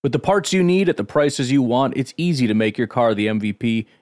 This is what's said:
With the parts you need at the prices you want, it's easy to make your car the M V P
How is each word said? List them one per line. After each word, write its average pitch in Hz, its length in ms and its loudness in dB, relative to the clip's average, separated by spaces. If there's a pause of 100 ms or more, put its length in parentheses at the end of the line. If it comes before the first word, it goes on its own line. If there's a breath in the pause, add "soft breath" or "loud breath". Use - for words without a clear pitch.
With 131 80 0
the 151 80 0
parts 190 320 0
you 190 100 2
need 180 260 2
at 160 80 0
the - 60 -6
prices 139 480 -2
you 143 100 4
want, 127 360 0
it's - 200 -6
easy 160 300 0
to 107 80 0
make 110 240 0
your 120 80 0
car 113 280 0
the 107 140 -2
M 107 120 -2
V 104 120 -4
P 113 340 -2 (160 soft breath)